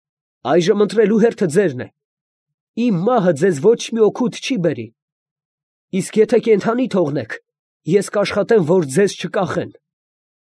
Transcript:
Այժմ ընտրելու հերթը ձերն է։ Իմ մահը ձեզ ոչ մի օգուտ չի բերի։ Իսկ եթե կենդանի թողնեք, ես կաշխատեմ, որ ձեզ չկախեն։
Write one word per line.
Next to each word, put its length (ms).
Այժմ 400
ընտրելու 340
հերթը 300
ձերն 320
է։ 80
Իմ 240
մահը 340
ձեզ 240
ոչ 280
մի 140
օգուտ 360
չի 200
բերի։ 300
Իսկ 280
եթե 200
կենդանի 460
թողնեք, 460
ես 220
կաշխատեմ, 560
որ 220
ձեզ 300
չկախեն։ 580